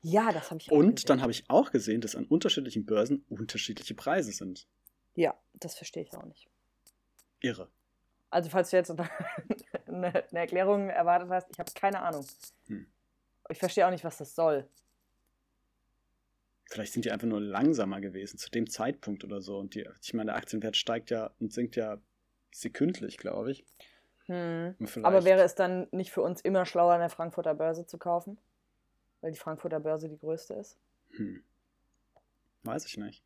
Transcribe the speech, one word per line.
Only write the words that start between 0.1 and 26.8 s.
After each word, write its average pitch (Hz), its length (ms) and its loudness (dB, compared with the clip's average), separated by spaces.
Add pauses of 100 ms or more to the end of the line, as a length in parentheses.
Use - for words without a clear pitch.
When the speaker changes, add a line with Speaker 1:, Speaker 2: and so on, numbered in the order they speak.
Speaker 1:
das 160 200 -4
habe 160 100 -8
ich - 100 -2
auch 151 60 8
Speaker 2:
Und 190 180 10
Speaker 1:
gesehen. - 120 -4
Speaker 2:
dann 135 140 6
habe 123 100 0
ich - 180 -8
auch - 220 6
gesehen, 110 300 2
dass 110 140 -6
an - 100 -6
unterschiedlichen 139 600 0
Börsen 117 440 2
unterschiedliche 107 680 -8
Preise 143 360 -2
sind. 92 360 -10 (480)
Speaker 1:
Ja, 170 180 2 (220)
das - 200 -12
verstehe - 280 -10
ich - 100 -16
auch - 120 -14
nicht. - 220 -20 (960)
Speaker 2:
Irre. 98 260 -4 (680)
Speaker 1:
Also 165 160 0
falls 175 220 2
du 185 60 6
jetzt 175 140 4
<laughs> - 0 -
eine, 165 160 -4 (800)
eine 180 360 -2 (160)
Erklärung 190 500 2
erwartet 175 400 4
hast, 185 220 -2
ich - 80 -18
habe - 160 -8
keine 196 260 0
Ahnung. 151 240 -4 (420)
Speaker 2:
Hm. - 200 -10 (600)
Speaker 1:
Ich 165 100 -8
verstehe 185 260 4
auch 185 60 4
nicht, 180 120 -4
was 165 140 -6
das - 180 -14
soll. 151 320 4 (2000)
Speaker 2:
Vielleicht - 280 -8
sind 120 120 -2
die 110 60 -2
einfach 104 160 -2
nur 104 140 0
langsamer 101 600 0
gewesen 95 380 -10
zu - 100 -12
dem 117 200 -2
Zeitpunkt 104 540 -6
oder 101 180 -8
so. 98 180 -8
Und 101 160 -10
die, 107 120 -10 (140)
ich - 120 -12
meine, 110 180 -4
der - 60 -4
Aktienwert 110 380 -6
steigt - 360 -2
ja 113 180 -2 (100)
und 107 140 -4
sinkt 123 220 -4
ja 110 220 -2 (540)
sekündlich, - 680 -2
glaub 107 300 -6
ich. 139 160 -8 (600)
Speaker 1:
Hm. 170 540 -6
Speaker 2:
Und - 240 -8
Speaker 1:
Aber 185 180 8
Speaker 2:
vielleicht 170 40 2
Speaker 1:
wäre 190 160 10
es 180 140 6
dann 185 360 0
nicht 185 200 -4
für - 100 -2
uns 175 200 -2
immer 185 240 2
schlauer, 175 280 6